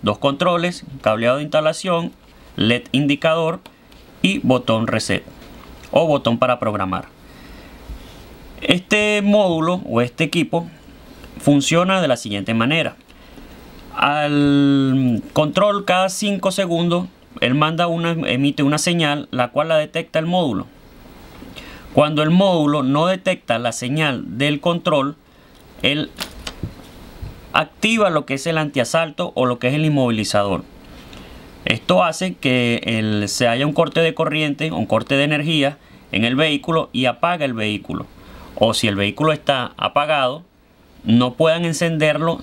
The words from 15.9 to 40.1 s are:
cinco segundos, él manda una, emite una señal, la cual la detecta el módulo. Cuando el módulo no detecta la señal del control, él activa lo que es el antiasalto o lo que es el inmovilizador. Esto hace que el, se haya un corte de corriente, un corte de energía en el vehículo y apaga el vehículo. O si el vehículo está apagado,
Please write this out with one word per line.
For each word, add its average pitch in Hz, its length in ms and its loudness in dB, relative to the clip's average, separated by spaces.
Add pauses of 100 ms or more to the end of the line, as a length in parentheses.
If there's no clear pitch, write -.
cinco 190 400 -2
segundos, 175 560 0 (340)
él 123 140 2
manda 160 320 0
una, 170 240 -2
emite 143 520 0
una 147 160 2
señal, 156 520 0
la 123 180 -2
cual 151 200 -2
la 160 100 2
detecta 160 400 -4
el 160 80 -2
módulo. 156 400 -2 (1300)
Cuando 151 280 2
el 156 80 2
módulo 165 520 4
no 143 240 2
detecta 185 520 -2
la 120 140 -2
señal 127 680 -4
del 143 220 0
control, 156 560 0 (680)
él 143 280 0 (1400)
activa 214 560 0
lo 151 160 -2
que 139 80 -4
es 135 120 -6
el 160 120 -2
antiasalto 156 760 -2
o 127 120 2
lo 123 120 -2
que 123 100 0
es 135 60 0
el 156 120 2
inmovilizador. 107 760 0 (1000)
Esto 180 400 0
hace 175 300 -4
que 123 500 0
el, 107 440 -2
se 120 200 0
haya 127 180 0
un 151 60 0
corte 165 280 0
de 160 140 2
corriente, 156 560 -2
un 107 160 -4
corte 117 300 0
de 143 80 2
energía 147 540 0 (340)
en 107 120 0
el 123 120 0
vehículo 151 560 0
y 127 140 -2
apaga 160 400 -2
el 127 80 -4
vehículo. 107 520 -4 (480)
O 110 200 2
si - 120 0
el 101 100 2
vehículo 101 360 0
está 139 440 -2
apagado, 147 680 0 (600)